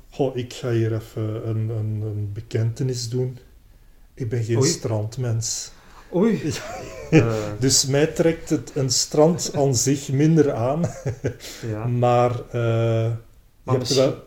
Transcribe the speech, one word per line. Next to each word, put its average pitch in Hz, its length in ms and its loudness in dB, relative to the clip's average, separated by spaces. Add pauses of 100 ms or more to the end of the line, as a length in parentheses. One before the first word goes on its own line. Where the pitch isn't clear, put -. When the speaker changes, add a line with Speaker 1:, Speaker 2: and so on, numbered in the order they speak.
Speaker 1:
Goh, 127 280 -2
ik 120 160 -8
ga 127 180 -4
hier 113 220 2
even 110 560 -6
een, 110 200 -2
een, 107 320 -4
een 104 320 -6
bekentenis 117 760 -2
doen. 127 280 -4 (760)
Ik 120 160 -6
ben 117 140 -2
geen 113 140 0
Speaker 2:
Oei. 135 120 4
Speaker 1:
strandmens. 113 1040 -4 (440)
Speaker 2:
Oei. 185 260 2
Speaker 1:
<laughs> 151 100 -4 (580)
Ja. 139 180 8
Speaker 2:
Eh. 113 80 0 (240)
Speaker 1:
Dus 131 260 2
mij 139 220 2
trekt 160 420 0
het, - 260 -2
een 135 140 0
strand 151 680 2
aan 139 260 2
Speaker 2:
<laughs> - 80 0
Speaker 1:
zich 143 220 0
minder 147 420 6
aan. 127 280 0 (840)
Speaker 2:
Ja. 107 200 -4
Speaker 1:
Maar, 120 440 4
eh, 120 200 -8
Speaker 2:
Maar 113 580 2
Speaker 1:
je 113 60 -2 (480)
hebt 127 160 0
Speaker 2:
misschien 131 240 2
Speaker 1:
wel, 143 240 0